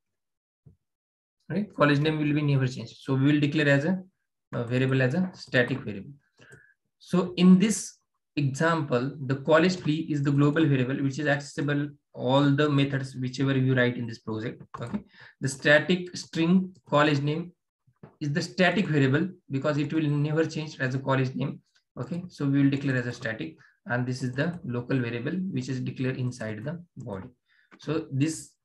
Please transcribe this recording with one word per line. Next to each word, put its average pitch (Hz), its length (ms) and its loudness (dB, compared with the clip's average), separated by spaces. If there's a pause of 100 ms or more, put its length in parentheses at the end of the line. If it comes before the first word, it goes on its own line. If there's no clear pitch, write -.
(1500)
Right? 196 260 -2
College 147 240 4
name 156 200 0
will 151 140 0
be 151 100 0
never 135 260 2
changed. 113 320 -12
So 135 140 -4
we 135 180 4
will 147 80 4
declare 147 280 2
as 139 160 4
a, 185 160 0 (520)
a 123 100 -4
variable 127 400 0
as 127 120 2
a 185 200 0
static 123 460 0
variable. 98 320 -10 (880)
So 180 360 -2
in 185 220 10
this - 400 -2 (380)
example, 143 800 -2 (100)
the 135 100 -2
college 160 440 2
fee 156 300 -2
is 147 120 -2
the 143 80 0
global 147 340 4
variable, 135 380 0
which 135 160 -2
is 151 80 -4
accessible 143 600 -2 (240)
all 135 400 2
the 151 180 2
methods, 139 460 0
whichever 131 420 -2
you 131 160 2
write 123 220 2
in 123 100 -6
this 110 140 -10
project. 110 420 -8 (180)
Okay. 120 200 -8 (400)
The 135 80 -2
static 151 680 2
string 175 560 2 (160)
college 147 320 4
name 160 300 -4 (720)
is 147 120 -4
the 165 100 -2
static 180 440 2
variable 147 420 2 (220)
because 139 260 0
it 143 160 -2
will 160 160 0
never 151 360 0
change 156 340 -8
as 131 160 -2
a 131 60 -2
college 131 340 0
name. 143 260 -6 (380)
Okay. 170 300 -8
So - 180 -4
we 139 160 4
will 139 80 6
declare 139 240 -2
as 123 120 -2
a 123 60 -6
static, - 440 -8 (300)
and 123 200 -2
this 127 160 -6
is 127 100 -2
the 156 320 -2
local 123 360 -2
variable, 120 320 -4 (180)
which 127 180 -6
is 131 120 -4
declared 127 360 -4
inside 110 480 -6
the 165 160 -8 (180)
body. 104 280 -10 (520)
So 156 340 -4
this 147 400 -4 (120)